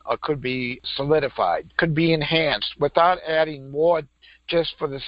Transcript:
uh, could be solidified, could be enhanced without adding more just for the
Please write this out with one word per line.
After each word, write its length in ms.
uh, 160
could 220
be 400
solidified, 800
could 160
be 180
enhanced 640
without 480
adding 440
more 320
just 300
for 80
the 220